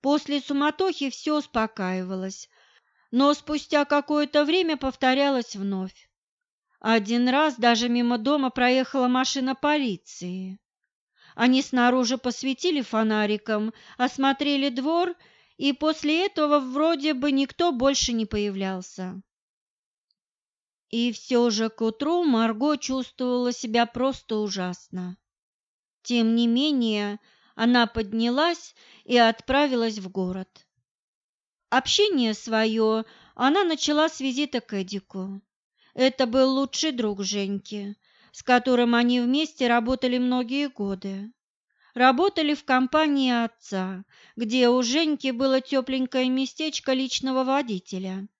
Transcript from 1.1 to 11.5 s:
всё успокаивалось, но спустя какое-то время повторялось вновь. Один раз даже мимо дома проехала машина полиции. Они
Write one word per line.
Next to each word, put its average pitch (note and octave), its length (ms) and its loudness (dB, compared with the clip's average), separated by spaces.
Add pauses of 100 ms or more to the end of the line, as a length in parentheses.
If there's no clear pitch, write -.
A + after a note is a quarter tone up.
всё D4+ 280 -2
успокаивалось, F#3+ 1080 -6 (600)
но C#4 240 4
спустя D4 500 0
какое-то D4 600 2
время D#4+ 320 2
повторялось C4 800 0
вновь. F#3+ 520 -6 (720)
Один A3+ 500 0
раз C#4 280 2
даже A#3 320 2
мимо A#3+ 280 2
дома C4 340 0
проехала B3+ 580 0
машина B3+ 480 -2
полиции. F#3+ 1040 -4 (760)
Они B3+ 280 2